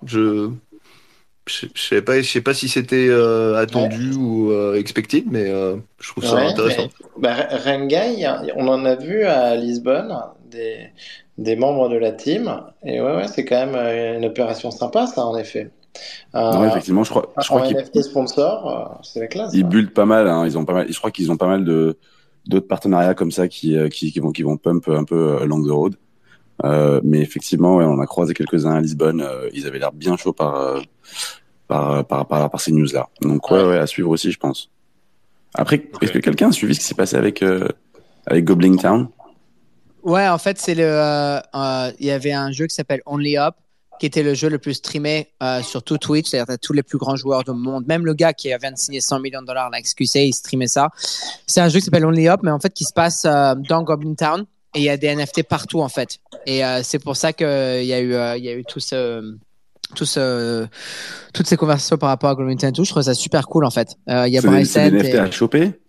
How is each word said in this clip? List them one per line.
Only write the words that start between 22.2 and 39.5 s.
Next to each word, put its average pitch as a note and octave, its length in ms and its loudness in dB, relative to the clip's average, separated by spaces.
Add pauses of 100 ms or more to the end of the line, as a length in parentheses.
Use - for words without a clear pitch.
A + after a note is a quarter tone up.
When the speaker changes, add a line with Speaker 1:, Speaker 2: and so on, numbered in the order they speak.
Speaker 3:
d'autres F#2+ 200 0
partenariats F#2 460 2
comme F2+ 180 -2
ça F2+ 160 0
qui, D#2 300 -2
euh, D#2 140 2
qui, D#2 200 -6
qui - 80 -6
vont, D2+ 140 -2
qui D#2 100 -6
vont D2 140 0
pump E2+ 320 0
un D2+ 160 2
peu, D#2+ 300 0
euh, C#2+ 80 -2
along D2+ 240 0
the D2 40 0
road. D#2 260 0 (680)
Euh, D2 400 4
mais D2+ 160 4
effectivement, E2+ 560 2
ouais, F2 80 6
on D2 160 2
a C#2 60 -2
croisé E2+ 260 -2
quelques-uns D#2 400 0
à D#2+ 80 2
Lisbonne. D#2 400 0
Euh, C2 320 -6
ils C#2 140 -10
avaient C2+ 120 -8
l'air C#2 140 -4
bien D#2 240 -2
chauds E2+ 160 -2
par, D2 240 -2
euh, C2+ 240 -2 (880)
par, C#2+ 380 0
par, C#2+ 200 -2
par, D2 240 2
par - 120 -6
ces D#2+ 100 -2
news-là. C#2 360 2 (120)
Donc D2 300 0
ouais, F#2 120 6
Speaker 2:
Ouais. F#2 60 4
Speaker 3:
ouais, F2+ 100 4
à D#2 80 2
suivre F2 220 -2
aussi, E2 240 0
je - 60 -12
pense. - 320 -6 (840)
Après, - 240 0 (160)
Speaker 1:
Ok. - 120 -4
Speaker 3:
est-ce - 80 0
que - 80 2
quelqu'un - 280 2
a A3 40 6
suivi - 220 0
ce - 60 -2
qui - 60 -4
s'est - 80 -6
passé - 220 0
avec, - 260 0
euh, F#2 260 2 (580)
avec E2+ 200 2
Goblin F#2 300 6
Town ? G#2+ 320 2 (920)